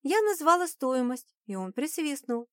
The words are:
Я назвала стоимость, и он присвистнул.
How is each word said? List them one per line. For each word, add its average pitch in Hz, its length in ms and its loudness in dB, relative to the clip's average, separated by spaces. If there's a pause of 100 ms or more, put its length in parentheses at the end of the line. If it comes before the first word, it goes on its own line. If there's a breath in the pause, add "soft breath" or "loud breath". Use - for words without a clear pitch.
Я 370 200 2
назвала 349 460 4
стоимость, 254 680 -2 (100)
и 202 100 -8
он 190 180 -6
присвистнул. 269 800 -4